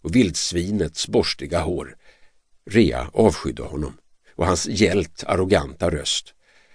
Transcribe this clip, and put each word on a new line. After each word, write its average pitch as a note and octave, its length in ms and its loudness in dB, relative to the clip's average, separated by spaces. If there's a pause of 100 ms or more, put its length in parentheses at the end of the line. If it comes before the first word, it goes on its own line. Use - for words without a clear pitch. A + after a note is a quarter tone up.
och E2+ 140 -4
vildsvinets F2+ 920 0
borstiga E2 540 0
hår. C2+ 340 -6 (760)
Rea E2 440 2
avskydde C2+ 500 2
honom C2 340 -8 (380)
och E2+ 100 0
hans F2+ 220 0
gällt F#2+ 600 0
arroganta F2+ 640 0
röst. - 440 -4 (420)